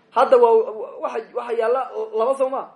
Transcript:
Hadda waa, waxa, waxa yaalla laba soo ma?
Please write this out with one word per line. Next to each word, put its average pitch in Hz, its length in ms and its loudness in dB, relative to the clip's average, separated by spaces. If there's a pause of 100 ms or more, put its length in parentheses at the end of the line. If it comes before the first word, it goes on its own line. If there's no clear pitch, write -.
(120)
Hadda 262 260 4
waa, 233 160 6 (480)
waxa, 254 180 -6 (140)
waxa 240 200 -8
yaalla 233 380 -2 (280)
laba 262 160 0
soo 262 140 -2
ma? 254 260 -8